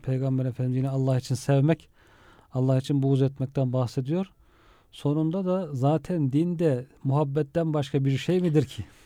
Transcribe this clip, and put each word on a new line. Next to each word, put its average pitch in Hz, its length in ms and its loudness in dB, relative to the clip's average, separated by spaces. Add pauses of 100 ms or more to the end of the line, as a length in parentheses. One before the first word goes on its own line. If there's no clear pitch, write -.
Peygamber 131 420 -2
Efendimiz 127 320 -2
yine 131 120 0
Allah 135 300 0
için 127 160 -4
sevmek, 143 540 2 (640)
Allah 131 260 2
için 139 240 0
buğz 135 200 2
etmekten 135 500 -2
bahsediyor. 131 580 -2 (640)
Sonunda 160 520 -2
da 180 300 -2
zaten 143 580 0
dinde 156 520 0 (200)
muhabbetten 151 720 0
başka 139 300 0
bir 135 140 2
şey 180 220 0
midir 156 240 2
ki? - 200 -10 (200)